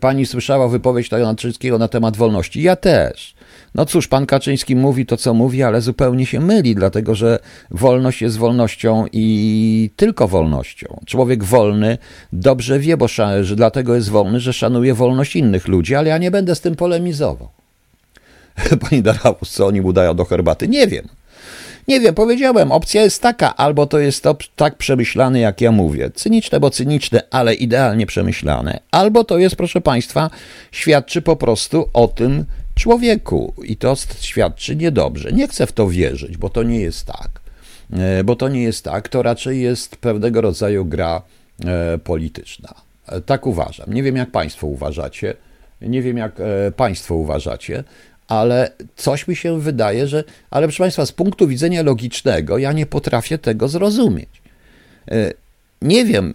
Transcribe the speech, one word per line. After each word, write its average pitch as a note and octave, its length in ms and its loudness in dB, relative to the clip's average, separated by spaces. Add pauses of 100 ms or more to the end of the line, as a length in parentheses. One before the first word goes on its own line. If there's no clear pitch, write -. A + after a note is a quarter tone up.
pani C3+ 260 0
słyszała B2+ 420 0
wypowiedź A#2+ 420 0
Naczyńskiego A#2 680 -2
na A2+ 100 0
temat A2+ 280 0
wolności. A2 460 0
Ja F3+ 140 4
też. B2 580 0 (400)
No D#3 120 0
cóż, E3 220 0
pan C3+ 180 0
Kaczyński C#3 500 0
mówi C3 300 2
to, A#2+ 100 -2
co A#2 180 0
mówi, B2+ 280 2
ale A#2 180 2
zupełnie B2+ 460 0
się A#2+ 140 -4
myli, E3 340 2
dlatego G2+ 400 0
że A2+ 240 2 (320)
wolność B2+ 520 2
jest A2+ 140 0
wolnością A2+ 760 2
i A2 840 2
tylko G3+ 320 2
wolnością. D#2 800 -2
Człowiek B2 380 0
wolny G#2+ 540 2 (340)
dobrze B2+ 460 2
wie, D#3 180 2
bo B2 100 2
sza-, G2+ 360 0
że G2 140 -2
dlatego A#2+ 380 2
jest A#2 140 0
wolny, G#2 320 2
że B2 120 -2
szanuje A#2+ 420 2
wolność B2+ 420 0
innych G#2 320 2
ludzi, F#2 260 2
ale D3+ 140 2
ja D#3 100 2
nie F3+ 120 -2
będę F3+ 240 0
z E3 60 -4
tym E3+ 140 -2
polemizował. D3+ 760 -2 (640)
<laughs> - 760 -4
Pani C3 120 2
Daraus, G#2+ 480 0
co G2+ 160 0
oni G2 140 2
mu F#2 120 0
dają F2+ 220 4
do F2 100 0
herbaty? E2+ 440 0
Nie C4 180 4
wiem. - 220 -6 (800)
Nie C4+ 120 2
wiem, G#3 140 4
powiedziałem, A#3 580 4
opcja F#3 300 2
jest - 200 2
taka, A#3 340 2
albo D3 300 2
to D3+ 120 0
jest C#3+ 240 0
to D3 140 2 (200)
tak D3 200 0
przemyślane, B2+ 640 2
jak G#2+ 200 0
ja A#2 120 6
mówię. D2+ 380 2
Cyniczne, G#3+ 500 0
bo C#3 100 4
cyniczne, C3 600 0
ale A#2+ 240 2
idealnie A#2 520 2
przemyślane. D2 760 -2 (100)
Albo G#3+ 340 4
to F#3 140 2
jest, F3+ 180 4
proszę F3 240 -2
państwa, D3 500 0 (420)
świadczy D3+ 500 0
po D#3+ 140 2
prostu B2 560 0
o A#2 160 4
tym C#3 360 -2 (300)
człowieku. A3+ 800 2 (100)
I - 120 -6
to - 160 0
s-, - 300 -6
świadczy - 540 -4
niedobrze. F2+ 560 -2
Nie C4+ 160 2
chcę - 180 -2
w - 60 -14
to G#2 160 0
wierzyć, D#2+ 480 -2
bo E2+ 120 -6
to A#2 140 -2
nie A#2 180 0
jest E2+ 260 -6
tak. - 340 -10 (520)
E, F#2+ 320 0
bo A#2+ 120 2
to B2+ 120 -4
nie C3+ 140 -2
jest A2+ 220 -4
tak, D#2 240 -6
to B2 140 -2
raczej B2 380 -2
jest B2 360 -4
pewnego A2+ 440 0
rodzaju G2+ 440 0
gra, E2 380 -4 (420)
e, E2+ 340 -2
polityczna. - 760 -8 (340)
E, F#2 120 -8
tak C3+ 260 -4
uważam. F#2+ 480 -6
Nie B2+ 80 -2
wiem, C3+ 140 -2
jak B2 140 -4
państwo D#2+ 360 -6
uważacie. D2 680 -8 (460)
Nie B2+ 220 -4
wiem, B2 140 -4
jak, A2 240 -8
e, G2+ 300 -2
państwo G2 440 -2
uważacie, D2+ 680 -6 (440)
ale A#2+ 420 0 (260)
coś - 320 -4
mi F3 80 -4
się E3 240 -4
wydaje, B2 460 -2
że, D3 180 -4 (260)
ale D3 160 0
proszę D#3 160 -4
państwa, E3+ 240 0
z - 60 -10
punktu F#3 360 0
widzenia E3 340 -2
logicznego A2+ 760 0
ja C3+ 140 -2
nie D#3 140 -2
potrafię C#3+ 520 -4
tego A2+ 300 -2
zrozumieć. G3 600 0 (800)
E, G#2+ 220 0 (500)
nie G#3+ 220 2
wiem, G2+ 300 -2